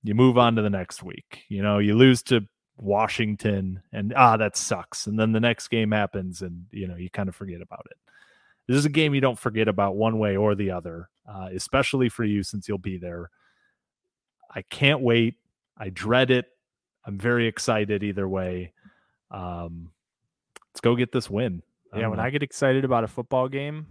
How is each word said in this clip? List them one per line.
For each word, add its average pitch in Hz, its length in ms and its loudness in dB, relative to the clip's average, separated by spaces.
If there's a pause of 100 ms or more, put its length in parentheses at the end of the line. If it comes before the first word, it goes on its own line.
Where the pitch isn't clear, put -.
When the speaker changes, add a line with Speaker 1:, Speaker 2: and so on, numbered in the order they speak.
Speaker 1:
you 107 120 -2
move 123 240 6
on 117 180 6
to 110 60 2
the 104 80 2
next 95 320 -6
week. - 460 -18
You 98 140 -4
know, 104 160 4
you 104 180 4
lose 127 280 8
to 113 220 2 (300)
Washington 101 1040 -2 (100)
and, 107 220 -4
"Ah, 120 220 8
that 107 200 0
sucks." - 500 -6
And 107 120 -2
then 110 140 4
the 110 80 2
next 117 280 0
game 110 220 0
happens 98 520 -4
and, 87 280 -12
you 101 160 -8
know, 90 100 -10
you 87 140 -10
kinda 95 220 -6
forget 90 300 -12
about - 280 -18
it. - 60 -20 (720)
This 123 80 2
is 143 80 2
a 151 60 2
game 151 240 2
you 135 60 2
don't 127 180 0
forget 110 280 0
about 98 300 2
one 110 220 2
way 104 180 2
or 104 180 4
the 98 160 -2
other, 85 380 -10 (180)
uh, 95 280 -14
especially 127 560 0
for - 140 -6
you 104 180 0
since - 260 -10
you'll 101 100 -4
be 92 200 -8
there. 87 320 -12 (1200)
I 113 80 -10
can't 143 380 0
wait. 117 340 2 (420)
I 104 140 -10
dread 120 400 0
it. 123 160 2 (580)
I'm 101 140 -10
very 117 300 0
excited 104 560 -2
either 98 240 -4
way. 90 440 -6 (580)
Um, 85 600 -12 (800)
let's - 100 -18
go 117 140 4
get 120 180 -2
this 120 160 -2
win. 98 340 -4 (300)
I - 40 -10
Speaker 2:
Yeah, 113 60 -4
Speaker 1:
don't 113 80 -2
Speaker 2:
when 110 80 -4
Speaker 1:
know. 110 60 -4
Speaker 2:
I 127 60 -2
get 143 120 -4
excited 135 420 0
about 123 200 0
a 107 40 -6
football 127 400 -2
game 147 420 -8